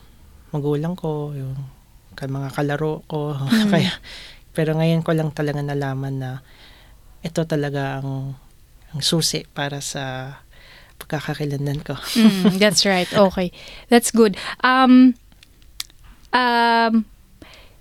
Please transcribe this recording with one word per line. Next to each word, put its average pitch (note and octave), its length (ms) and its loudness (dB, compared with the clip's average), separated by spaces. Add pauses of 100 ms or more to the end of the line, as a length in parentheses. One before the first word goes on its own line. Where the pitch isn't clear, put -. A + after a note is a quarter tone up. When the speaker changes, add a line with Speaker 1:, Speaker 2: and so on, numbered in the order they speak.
(500)
Speaker 1:
magulang D3 440 -2
ko, D3+ 400 -6
yung C3+ 200 -8 (580)
ka-, C3+ 160 -10
mga C#3 240 -6
kalaro D3+ 540 -4
ko. D3 280 -6
<laughs> C3+ 60 -6
Speaker 2:
Mm. G#3+ 320 2
Speaker 1:
Kaya, E3+ 180 2 (600)
pero D#3 240 -2
ngayon D#3+ 280 2
ko E3 120 0
lang D#3 160 0
talaga D3 320 -4
nalaman C#3 560 -4
na C3 120 -6 (880)
ito E3 240 -4
talaga C#3+ 560 -4
ang, C3+ 360 -6 (560)
ang C#3+ 120 -8
susi D#3+ 420 -2
para C#3+ 340 -6
sa C3+ 560 -10 (640)
pagkakakilanlan D3 840 -6
ko. C#3 120 -8 (160)
<laughs> - 80 -2
Speaker 2:
Mm, F#3+ 400 4
that's G3+ 240 4
right. F#3 260 2
Okay. F#3+ 420 2 (360)
That's A#3+ 240 4
good. A3 240 4 (280)
Um, B3+ 520 8 (1160)
um, A#3 760 2 (760)